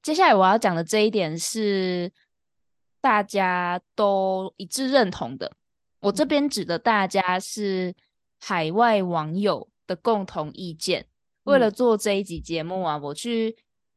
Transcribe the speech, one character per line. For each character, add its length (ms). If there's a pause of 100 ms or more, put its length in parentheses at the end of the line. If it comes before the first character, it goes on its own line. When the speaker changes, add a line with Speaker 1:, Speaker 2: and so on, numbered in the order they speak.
Speaker 1:
接 120
下 140
来 60
我 120
要 120
讲 160
的 80
这 240
一 60
点 260
是 720 (920)
大 200
家 600 (140)
都 600
一 100
致 220
认 240
同 260
的。 140 (480)
我 100
这 160
边 220
指 160
的 160
大 260
家 320
是 560 (460)
海 320
外 320
网 340
友 300 (180)
的 120
共 280
同 280
意 200
见。 280
Speaker 2:
嗯。 60 (360)
Speaker 1:
为 160
了 100
做 280
这 160
一 100
集 160
节 240
目 200
啊， 140
我 160
去 440 (400)